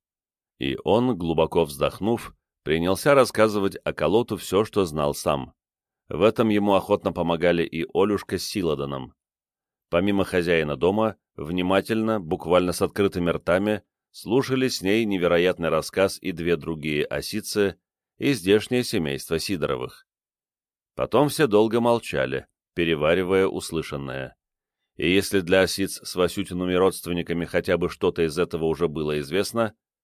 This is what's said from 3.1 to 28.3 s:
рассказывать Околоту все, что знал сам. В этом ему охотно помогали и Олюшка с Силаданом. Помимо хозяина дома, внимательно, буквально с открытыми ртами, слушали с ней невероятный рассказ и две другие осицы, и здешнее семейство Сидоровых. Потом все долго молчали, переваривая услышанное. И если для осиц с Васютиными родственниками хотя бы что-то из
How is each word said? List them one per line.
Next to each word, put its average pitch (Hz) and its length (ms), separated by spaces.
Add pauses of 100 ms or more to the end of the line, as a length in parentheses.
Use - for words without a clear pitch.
рассказывать 107 720
Околоту 90 520
все, 98 280
что 101 200
знал 73 280
сам. 71 400 (560)
В 80 140
этом 113 260
ему 104 240
охотно 95 400
помогали 85 500
и 80 300
Олюшка 98 440
с - 60
Силаданом. 71 680 (760)
Помимо 95 360
хозяина 82 500
дома, 101 420 (180)
внимательно, 95 840
буквально 90 540
с - 80
открытыми 90 480
ртами, 95 540 (280)
слушали 131 560
с - 140
ней 107 240
невероятный 87 640
рассказ 95 520
и 95 100
две 85 260
другие 76 480
осицы, 101 720 (400)
и 139 160
здешнее 107 500
семейство 80 540
Сидоровых. 71 680 (880)
Потом 123 340
все 156 180
долго 110 320
молчали, 71 680 (260)
переваривая 87 760
услышанное. 69 880 (600)
И 87 180
если 98 280
для 92 200
осиц 95 420
с - 120
Васютиными 90 580
родственниками 85 720
хотя 90 320
бы 85 120
что-то 87 340
из 78 160